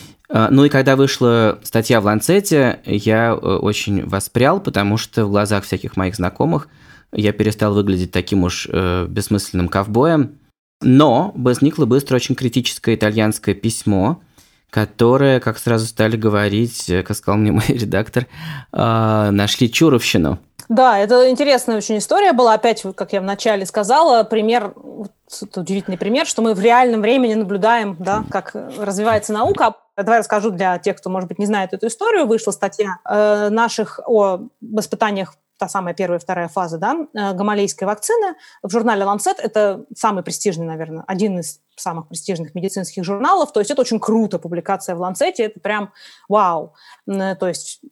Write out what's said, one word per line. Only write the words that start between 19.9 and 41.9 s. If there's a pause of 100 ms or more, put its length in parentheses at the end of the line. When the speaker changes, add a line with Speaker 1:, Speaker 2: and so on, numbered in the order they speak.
Speaker 2:
Да,
это
интересная
очень
история
была.
Опять,
вот
как
я
вначале
сказала,
пример,
вот (300)
это
удивительный
пример,
что
мы
в
реальном
времени
наблюдаем,
да,
как,
э,
развивается
наука. (240)
Давай
расскажу
для
тех,
кто,
может
быть,
не
знает
эту
историю.
Вышла
статья, (100)
э,
наших
о,
об (300)
испытаниях, (240)
та
самая
первая
и
вторая
фаза,
да, (180)
э,
гамалейской
вакцины (280)
в
журнале
«Ланцет».
Это (100)
самый
престижный,
наверное,
один
из (160)
самых